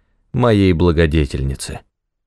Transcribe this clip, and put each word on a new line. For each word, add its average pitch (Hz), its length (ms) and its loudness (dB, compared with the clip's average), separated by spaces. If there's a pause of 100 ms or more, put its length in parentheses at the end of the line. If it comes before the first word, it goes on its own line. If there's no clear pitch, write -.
(320)
моей 107 420 2
благодетельницы». 78 1080 -2 (460)